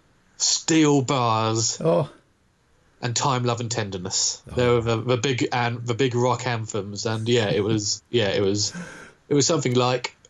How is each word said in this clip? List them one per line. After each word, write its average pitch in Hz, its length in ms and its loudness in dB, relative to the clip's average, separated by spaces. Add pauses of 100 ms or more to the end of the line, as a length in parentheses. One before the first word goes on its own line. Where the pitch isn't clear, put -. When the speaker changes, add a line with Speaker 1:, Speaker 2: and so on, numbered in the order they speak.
(360)
Speaker 1:
Steel 151 640 4
Bars, 113 800 0
Speaker 2:
Oh. 165 300 2 (960)
Speaker 1:
and 120 120 -4
Time, 127 300 0
Love 117 160 0
and 117 100 -6
Tenderness. 98 720 -4 (100)
Speaker 2:
Oh. - 40 -12
Speaker 1:
They 123 120 2
were 120 140 4
the, 117 160 0
the 123 200 0
big 131 340 0
an-, 120 320 -2
the 120 100 -4
big 120 220 0
rock 120 320 0
anthems, 104 580 -6
and 110 240 -4
yeah, 117 200 4
it 101 140 2
was, 107 420 -2
<laughs> - 40 -20
yeah, 110 200 2
it 92 120 0
was, 104 320 0 (560)
it 147 40 0
was 143 140 4
something 143 260 0
like, 123 420 0 (140)